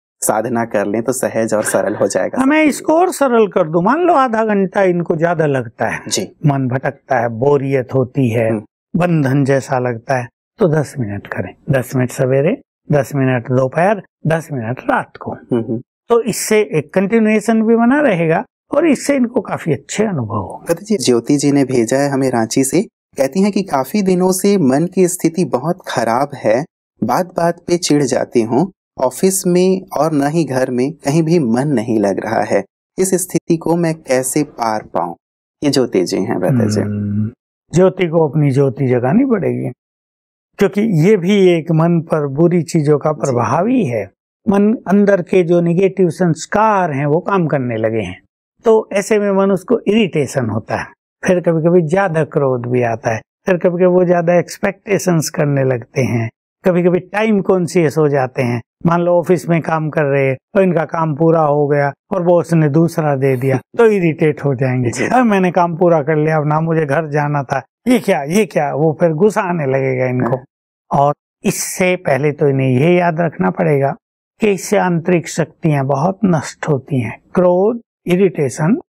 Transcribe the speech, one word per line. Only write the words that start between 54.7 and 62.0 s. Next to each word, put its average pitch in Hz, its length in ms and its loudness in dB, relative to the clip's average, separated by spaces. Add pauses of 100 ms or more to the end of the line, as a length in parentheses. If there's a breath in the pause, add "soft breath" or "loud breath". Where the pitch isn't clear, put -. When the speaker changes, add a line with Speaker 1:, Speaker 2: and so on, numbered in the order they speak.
Speaker 2:
करने 143 340 0
लगते 127 360 -4
हैं, 113 300 -2 (340)
कभी-कभी 175 360 2
टाइम 208 400 0
कॉन्शियस 175 580 0
हो 151 100 4
जाते 135 340 -2
हैं। 120 200 -2 (240)
मान 170 140 2
लो 175 120 0
ऑफिस 175 360 0
में 165 140 2
काम 156 280 -2
कर 156 120 -2
रहे 139 240 2
हैं 131 100 0 (200)
और 196 60 4
इनका 165 220 2
काम 160 300 -4
पूरा 165 260 2
हो 147 280 2
गया 143 240 0 (200)